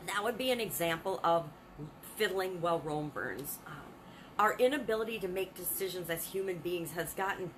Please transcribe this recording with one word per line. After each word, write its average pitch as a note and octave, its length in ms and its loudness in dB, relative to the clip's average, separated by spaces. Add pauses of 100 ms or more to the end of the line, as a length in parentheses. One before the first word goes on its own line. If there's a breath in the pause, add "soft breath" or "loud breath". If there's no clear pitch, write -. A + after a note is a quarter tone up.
That G3+ 180 0
would A3+ 140 2
be C4 120 2
an A#3+ 100 4
example E3+ 640 0
of E3 220 6 (720)
fiddling F#3 460 2
while E3+ 180 4
Rome D3+ 320 -2
burns. A#2+ 540 -4
Um, D#3 80 -10 (640 loud breath)
our G#3 200 6
inability A3+ 600 4
to F#3+ 100 -2
make F#3 260 -2
decisions F3+ 540 -4
as E3 160 -2
human F#3+ 340 -2
beings E3+ 340 -2
has E3 200 -2
gotten F#3+ 460 -2